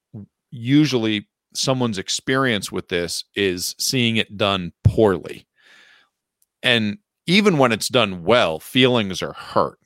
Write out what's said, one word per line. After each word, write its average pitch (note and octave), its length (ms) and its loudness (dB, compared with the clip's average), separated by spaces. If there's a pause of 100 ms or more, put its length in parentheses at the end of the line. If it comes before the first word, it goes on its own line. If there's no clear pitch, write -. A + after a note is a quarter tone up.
(520)
usually A#2+ 800 0 (240)
someone's B2 440 -2
experience B2 760 -2
with F#2 180 -8
this F2 340 -4 (120)
is F#2 420 -2
seeing A#2 400 -2
it G#2 200 -4
done F#2+ 360 -2 (100)
poorly. - 600 2 (1160)
And A2 340 0 (280)
even G3 320 2
when C3 140 4
it's A2 160 -2
done G2 360 0
well, F2+ 360 2
feelings A#2+ 640 0
are D2 120 -6
hurt. - 520 -2